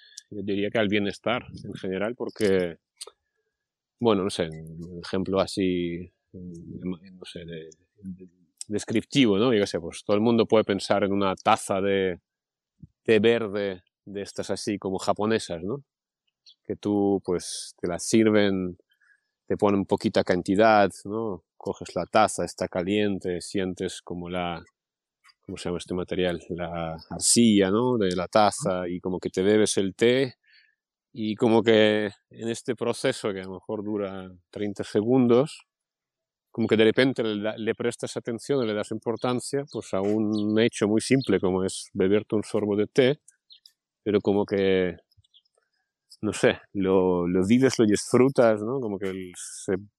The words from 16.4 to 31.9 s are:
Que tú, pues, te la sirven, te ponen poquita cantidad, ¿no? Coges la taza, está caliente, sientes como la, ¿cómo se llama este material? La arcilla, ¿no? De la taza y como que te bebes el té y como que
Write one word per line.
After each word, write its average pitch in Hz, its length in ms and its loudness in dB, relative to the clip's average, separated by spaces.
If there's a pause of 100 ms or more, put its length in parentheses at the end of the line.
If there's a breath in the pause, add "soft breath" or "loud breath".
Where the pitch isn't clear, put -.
Que 101 100 -6
tú, 101 480 0
pues, - 560 -6
te 90 80 -6
la 85 120 -4
sirven, 101 800 2 (720)
te 95 100 -2
ponen 101 280 2
poquita 101 380 0
cantidad, 98 640 4 (160)
¿no? 104 380 -6 (140)
Coges - 380 -10
la 87 100 -4
taza, 101 400 2
está 90 220 -6
caliente, 92 720 -2
sientes 92 600 -6
como 87 280 -10
la, 87 340 -6 (840)
¿cómo 95 120 -12
se - 120 -8
llama 87 80 -4
este - 160 -10
material? 90 560 -2
La 82 480 -8 (120)
arcilla, 101 600 4
¿no? 123 280 0
De 92 180 0
la 87 120 -4
taza 98 640 0
y 90 100 -6
como 90 200 -6
que 92 100 -6
te 92 140 -2
bebes 107 340 4
el 95 180 -2
té 127 400 2 (800 soft breath)
y 107 220 -4
como 113 280 4
que 107 460 4 (220)